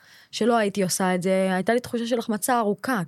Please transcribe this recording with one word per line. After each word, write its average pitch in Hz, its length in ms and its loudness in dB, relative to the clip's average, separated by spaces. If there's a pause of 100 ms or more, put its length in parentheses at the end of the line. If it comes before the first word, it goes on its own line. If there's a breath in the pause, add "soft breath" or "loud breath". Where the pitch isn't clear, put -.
(300 soft breath)
שלא 233 260 2
הייתי 202 260 0
עושה 185 320 0
את 180 80 -2
זה, 190 320 2
הייתה 185 200 2
לי 247 60 2
תחושה 240 260 -4
של 233 120 -2
החמצה 226 400 0
ארוכה, 208 500 -2